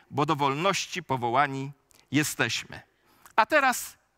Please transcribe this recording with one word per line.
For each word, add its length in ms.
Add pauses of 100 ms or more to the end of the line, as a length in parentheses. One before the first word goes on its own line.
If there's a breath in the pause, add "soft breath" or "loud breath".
(120)
bo 140
do 100
wolności 680
powołani 680 (400 soft breath)
jesteśmy. 680 (540 soft breath)
A 100
teraz 520 (200)